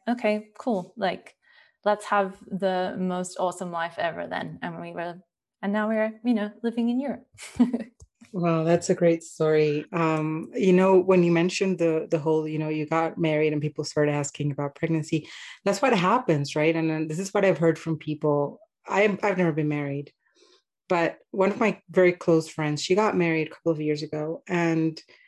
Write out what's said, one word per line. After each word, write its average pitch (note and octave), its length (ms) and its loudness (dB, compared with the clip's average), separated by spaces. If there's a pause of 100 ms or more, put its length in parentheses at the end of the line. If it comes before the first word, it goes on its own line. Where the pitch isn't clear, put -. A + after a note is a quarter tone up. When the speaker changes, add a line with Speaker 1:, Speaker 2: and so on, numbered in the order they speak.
Speaker 1:
"Okay, G#3+ 400 -2 (100)
cool. F#3+ 380 -4
Like, - 400 -6 (480)
let's G#3 220 0
have G3 320 0 (100)
the F#3 500 -2
most F3+ 400 -4
awesome F3 340 -4
life E3+ 260 -6
ever E3+ 300 -6
then." - 340 -8
And E3+ 180 -10
we E3+ 140 -12
were, E3+ 220 -8 (460)
and G3 120 -4
now G#3+ 160 0
we're, A3 340 -2
you A#3+ 100 2
know, G#3 180 -2 (120)
living A#3 260 -2
in B3 120 -2
Europe. C#4 260 -8 (320)
<laughs> B3+ 80 6 (680)
Speaker 2:
Well, E3 300 0
that's E3+ 240 2
a F3+ 60 4
great E3 280 4
story. D3+ 680 2
Um, D#3 640 -2
you F#3 180 4
know, F#3 240 8
when F#3 260 6
you F3 80 4
mentioned F3+ 460 2
the, D#3+ 320 0
the E3 80 0
whole, D#3 300 0
you D#3 100 -6
know, D#3 120 -4
you D#3 180 -4
got D#3+ 280 0
married D#3 380 2
and D3+ 80 -2
people D3 220 -4
started D3 300 0
asking D3 360 -4
about C#3+ 240 -6
pregnancy, D#3+ 540 -4 (380)
that's G3+ 180 -2
what C4 120 4
happens, F3+ 600 0
right? D#3 200 2
And D#3+ 140 0
then D#3 180 -2
this D#3 120 -6
is F#3+ 120 -8
what G3 140 2
I've E3 140 2
heard E3 180 2
from D#3+ 220 -6
people. D3 600 -2 (280)
I've, G3+ 360 0
I've G3 140 0
never F3 140 2
been D3+ 160 -2
married, C#3+ 440 -6 (800)
but E3+ 300 0 (100)
one G3 220 0
of - 80 -4
my G#3+ 200 0 (120)
very F3+ 200 6
close E3 380 0
friends, D3+ 320 -4
she F#3 140 0
got G#3 200 2
married E3 320 0
a - 40 -14
couple - 200 -4
of D3+ 100 -2
years D3+ 200 -2
ago, D3+ 480 -8
and E3 500 0 (280)